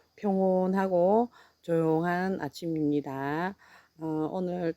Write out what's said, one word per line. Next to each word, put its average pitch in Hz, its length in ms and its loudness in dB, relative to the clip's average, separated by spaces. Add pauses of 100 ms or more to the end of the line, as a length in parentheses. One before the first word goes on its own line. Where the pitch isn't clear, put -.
(160)
평온하고 190 1120 2 (320)
조용한 170 800 0
아침입니다. 147 1120 -4 (420)
어, 156 340 -4
오늘 180 460 -4